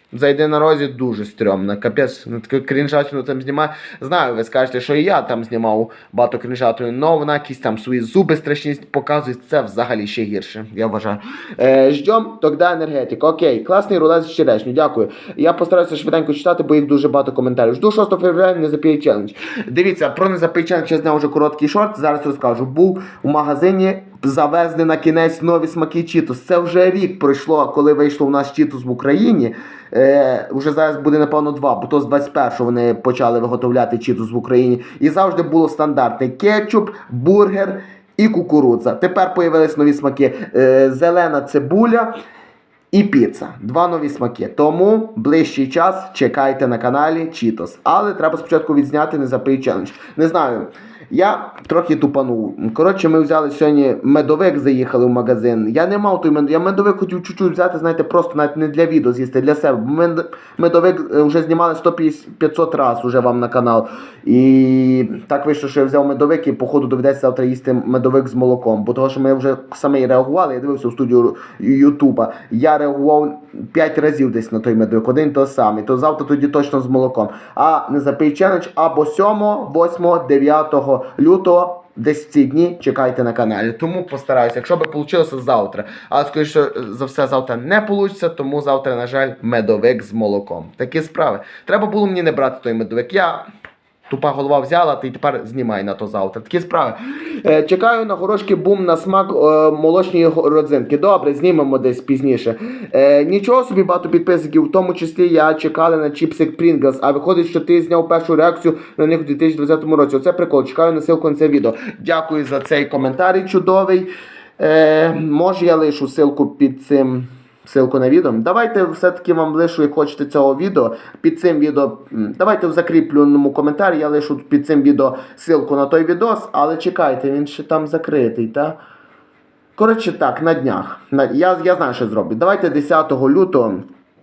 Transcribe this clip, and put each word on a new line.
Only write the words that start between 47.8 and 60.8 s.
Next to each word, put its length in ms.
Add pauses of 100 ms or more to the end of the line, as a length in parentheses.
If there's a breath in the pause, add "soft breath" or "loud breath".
Але 300
треба 260
спочатку 360
відзняти 440
не 80
запий 320
челендж. 320 (260 loud breath)
Не 120
знаю. 380 (440 loud breath)
Я 420 (140)
трохи 300
тупанув. 580 (200)
Коротше, 340
ми 120
взяли 300
сьогодні 520
медовик, 560
заїхали 480
в 20
магазин. 640
Я 120
не 120
мав 220
той 100
мед-, 200
я 80
медовик 380
хотів 260
чуть-чуть 300
взяти, 260
знаєте, 260
просто 300
навіть 220
не 120
для 180
відео 260
з'їсти, 280
для 140
себе. 320
Мед-, 500 (220 loud breath)
медовик, 420 (140)